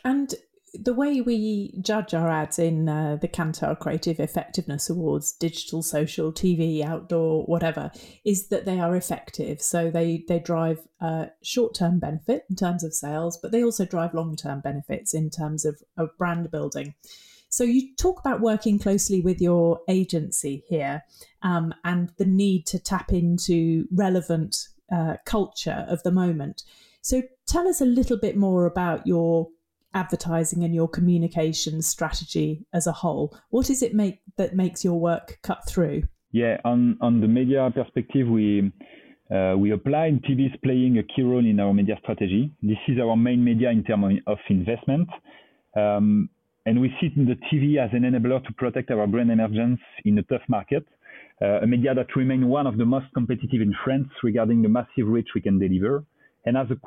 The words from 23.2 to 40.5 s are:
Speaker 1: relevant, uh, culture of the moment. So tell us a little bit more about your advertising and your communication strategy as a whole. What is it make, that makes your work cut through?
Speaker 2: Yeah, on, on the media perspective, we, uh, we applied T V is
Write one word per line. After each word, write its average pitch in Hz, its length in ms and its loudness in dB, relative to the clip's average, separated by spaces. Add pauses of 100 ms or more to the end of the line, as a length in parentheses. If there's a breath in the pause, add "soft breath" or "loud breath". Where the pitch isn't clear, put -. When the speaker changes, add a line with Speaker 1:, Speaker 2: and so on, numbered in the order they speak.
Speaker 1:
relevant, 180 800 0 (260)
uh, 160 220 0 (100)
culture - 640 -4
of 175 160 -4
the 180 80 0
moment. 175 520 -2 (380 soft breath)
So 254 220 -2 (240)
tell 349 220 0
us - 100 -2
a 277 60 2
little 247 340 2
bit 202 160 -2
more 185 300 4
about 175 420 -2
your 165 400 2 (460)
advertising 170 720 -2
and 170 120 0
your 165 120 2
communication 165 920 0
strategy 156 840 -4 (100)
as 170 120 0
a 170 60 0
whole. 151 440 -4 (140 loud breath)
What 254 200 0
is 262 120 0
it 226 140 -2
make, 202 240 0 (160)
that 185 200 -2
makes 185 280 0
your 175 160 2
work 170 420 -2
cut - 260 -6
through? 160 360 0 (280)
Speaker 2:
Yeah, 113 340 2
on, 120 360 4
on 120 200 4
the 107 60 4
media 127 460 4
perspective, 127 540 -2
we, 104 440 2 (640 loud breath)
uh, 95 240 2
we 101 140 4
applied 143 520 0
T 135 120 0
V 131 120 2
is 131 40 -2 (100)